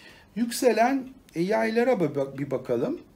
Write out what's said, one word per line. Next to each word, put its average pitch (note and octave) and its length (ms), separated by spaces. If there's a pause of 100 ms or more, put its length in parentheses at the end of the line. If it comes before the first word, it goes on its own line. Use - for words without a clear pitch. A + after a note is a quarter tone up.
(360)
Yükselen, A#3+ 720 (280)
e, E3 60
yaylara A3+ 580
bir C#3 160
bak-, C#3 220
bir C#3+ 140
bakalım. C3 480 (160)